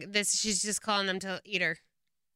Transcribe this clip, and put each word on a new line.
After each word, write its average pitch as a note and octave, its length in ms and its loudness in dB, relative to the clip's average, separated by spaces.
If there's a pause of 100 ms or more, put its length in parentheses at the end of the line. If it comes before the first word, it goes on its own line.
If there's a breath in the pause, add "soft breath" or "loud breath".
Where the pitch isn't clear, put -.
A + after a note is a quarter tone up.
this, G3+ 320 2
she's G#3+ 220 0
just G#3 200 -2
calling G3+ 240 2
them F#3+ 140 0
to F#3+ 260 -6
eat F#3+ 160 -2
her. E3 160 0 (580)